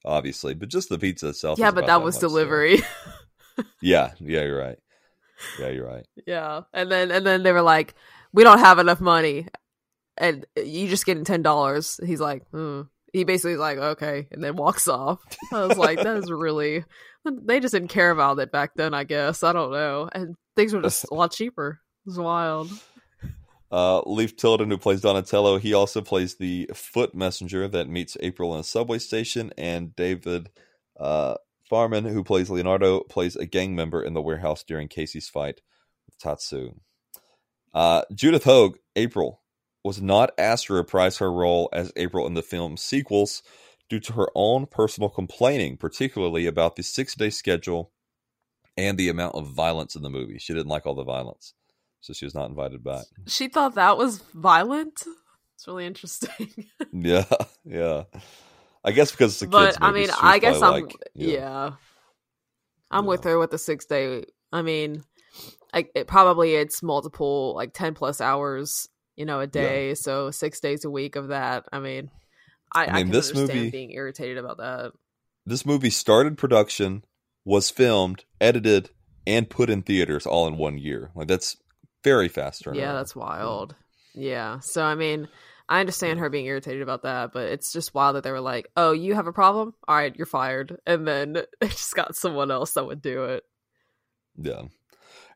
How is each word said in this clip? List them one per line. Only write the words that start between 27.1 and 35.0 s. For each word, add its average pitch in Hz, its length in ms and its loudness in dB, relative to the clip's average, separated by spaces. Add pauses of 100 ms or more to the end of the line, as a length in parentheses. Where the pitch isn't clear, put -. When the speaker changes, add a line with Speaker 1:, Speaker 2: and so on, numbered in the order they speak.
Speaker 1:
messenger 92 500 -4
that 90 220 -4
meets 85 320 -8
April 87 340 -4
in 78 60 -6
a 78 40 -10
subway 117 360 -4
station, 113 580 -6
and 85 380 -6
David, 87 540 -4 (500)
uh, 73 340 -2 (340)
Farman, 113 360 0
who 107 180 -4
plays 92 260 0
Leonardo, 95 520 2
plays 90 340 -4
a - 100 -8
gang 92 300 -2
member 82 260 -4
in 80 140 -6
the 80 80 -2
warehouse 78 400 -4
during 78 240 -8
Casey's 78 420 -10